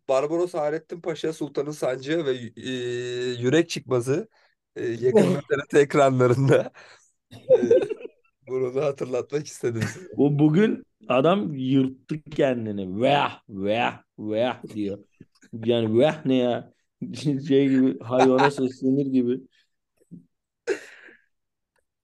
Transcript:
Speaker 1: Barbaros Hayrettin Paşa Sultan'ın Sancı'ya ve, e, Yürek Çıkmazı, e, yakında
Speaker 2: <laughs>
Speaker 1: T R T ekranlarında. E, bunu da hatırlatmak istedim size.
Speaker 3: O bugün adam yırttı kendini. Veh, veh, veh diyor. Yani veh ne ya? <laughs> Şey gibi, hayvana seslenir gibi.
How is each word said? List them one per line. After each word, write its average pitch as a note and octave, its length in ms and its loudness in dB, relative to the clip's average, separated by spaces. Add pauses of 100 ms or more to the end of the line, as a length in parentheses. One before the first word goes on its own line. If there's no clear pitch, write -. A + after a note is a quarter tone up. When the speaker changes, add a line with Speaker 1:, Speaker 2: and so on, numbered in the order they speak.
Speaker 1:
Barbaros D#3+ 440 0
Hayrettin D#3+ 480 -6
Paşa D#3+ 320 -6
Sultan'ın D3 380 -6
Sancı'ya C#3+ 540 -4
ve, C3 60 0 (260)
e, B2 140 -10 (720)
Yürek D3+ 280 2
Çıkmazı, C3 580 -2 (480)
e, - 100 -6
yakında C3 540 2
Speaker 2:
<laughs> - 100 -14
Speaker 1:
T D3 60 0
R C#3 140 -6
T D3+ 100 4
ekranlarında. C3+ 920 4 (640)
E, B4+ 240 4 (880)
bunu B2+ 280 -4
da D3+ 100 0
hatırlatmak C#3 600 -4
istedim A2+ 360 -6
size. - 260 -16 (100)
Speaker 3:
O C#3+ 220 2
bugün D#3+ 440 2 (240)
adam E3 480 2
yırttı C3 680 -2
kendini. A2 760 -2
Veh, C3+ 480 0
veh, G#2+ 440 -2 (260)
veh A2+ 560 -4
diyor. G2+ 240 -6 (680)
Yani A#2 340 2
veh D#3 260 2
ne C3 100 2
ya? B2 380 -2 (280)
<laughs> B2 120 -10 (340)
Şey C3+ 220 4
gibi, C3 300 2
hayvana C3 520 4
seslenir C3 540 -2
gibi. C3 340 0 (2750)